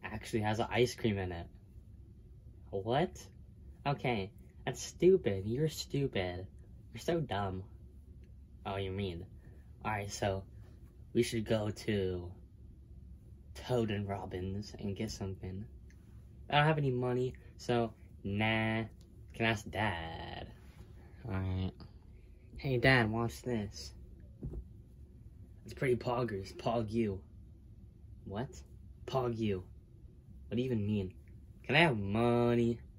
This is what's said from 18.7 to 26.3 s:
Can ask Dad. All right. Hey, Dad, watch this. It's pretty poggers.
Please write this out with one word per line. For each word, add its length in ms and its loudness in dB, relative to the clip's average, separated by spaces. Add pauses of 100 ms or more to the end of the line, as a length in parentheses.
Can 120 2
ask 220 2
Dad. 800 -2 (800)
All 80 -4
right. 380 0 (840)
Hey, 180 2
Dad, 340 8
watch 320 0
this. 500 -2 (1700)
It's 100 -12
pretty 220 4
poggers. 580 0